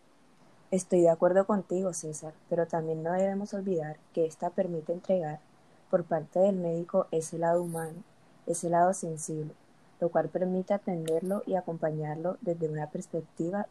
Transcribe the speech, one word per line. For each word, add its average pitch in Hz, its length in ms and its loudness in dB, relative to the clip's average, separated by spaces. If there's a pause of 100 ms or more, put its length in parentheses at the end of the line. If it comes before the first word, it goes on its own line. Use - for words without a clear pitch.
(680)
Estoy 185 320 2
de 170 80 8
acuerdo 180 360 4
contigo, 185 480 0
César, 156 400 -10 (160)
pero 170 180 2
también 160 360 -2
no 165 80 -2
debemos 196 420 0
olvidar 180 440 -4 (160)
que 165 120 2
esta 170 260 -4
permite 175 420 -2
entregar 175 460 0 (500)
por 175 140 2
parte 165 360 -2
del 196 160 6
médico 175 560 0
ese 160 260 -4
lado 170 260 2
humano, 165 400 -8 (420)
ese 170 240 -2
lado 175 240 6
sensible, 156 600 -6 (480)
lo 170 80 2
cual 160 200 2
permite 185 440 0
atenderlo 180 720 -2
y 190 100 -2
acompañarlo 160 840 -2
desde 170 260 -2
una 151 200 -4
perspectiva 175 840 -6